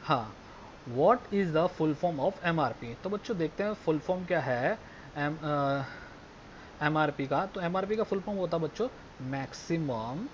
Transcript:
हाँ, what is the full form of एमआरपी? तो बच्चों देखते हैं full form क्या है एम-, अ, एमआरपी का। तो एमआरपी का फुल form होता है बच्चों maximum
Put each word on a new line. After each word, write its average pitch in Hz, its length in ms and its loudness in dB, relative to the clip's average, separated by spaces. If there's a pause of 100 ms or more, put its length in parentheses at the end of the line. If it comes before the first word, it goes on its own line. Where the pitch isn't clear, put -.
हाँ, 113 320 2 (540)
what 175 440 4
is 185 220 2
the 165 160 6
full 156 240 2
form 165 260 0
of 175 240 0
एमआरपी? 135 480 2 (100)
तो 190 60 -4
बच्चों 208 280 -2
देखते 160 260 0
हैं 208 120 0
full 156 240 2
form 185 260 -2
क्या 175 160 2
है 131 360 2 (400)
एम-, 151 260 -2
अ, 139 400 2 (1000)
एमआरपी 151 440 4
का। 147 180 2
तो 196 160 -6
एमआरपी 185 340 2
का 214 80 2
फुल 196 160 0
form 202 200 -2
होता 170 180 2
है 165 60 2
बच्चों 185 240 0 (420)
maximum 135 1040 -2